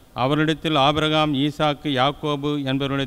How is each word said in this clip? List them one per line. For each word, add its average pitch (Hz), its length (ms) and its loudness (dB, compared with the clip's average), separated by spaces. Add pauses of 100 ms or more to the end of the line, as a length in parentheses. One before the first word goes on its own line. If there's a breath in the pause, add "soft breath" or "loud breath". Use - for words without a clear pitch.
(140)
அவரிடத்தில், 151 640 0
"ஆபிரகாம், 151 580 2
ஈசாக்கு, 147 540 -2
யாக்கோபு 143 760 -2
என்பவருடைய 135 420 -2